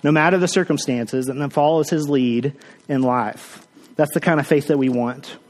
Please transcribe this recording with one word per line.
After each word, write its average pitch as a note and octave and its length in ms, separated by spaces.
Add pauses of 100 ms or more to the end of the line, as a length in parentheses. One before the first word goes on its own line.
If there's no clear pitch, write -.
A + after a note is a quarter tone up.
no C#3+ 80
matter D#3+ 280
the F3 100
circumstances C3 800
and C3+ 120
then C#3+ 100
follows D3+ 380
his D3+ 200
lead B2+ 440 (360)
in C#3 120
life. B2 640 (300)
That's - 180
the D#3+ 80
kind D#3+ 200
of C#3 60
faith D3 200
that D3+ 100
we C3 120
want. B2 480 (140)